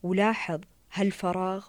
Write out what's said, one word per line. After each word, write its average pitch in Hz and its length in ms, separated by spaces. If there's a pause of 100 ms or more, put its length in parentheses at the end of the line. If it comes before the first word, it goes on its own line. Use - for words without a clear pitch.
ولاحظ 185 580 (320)
هالفراغ 190 760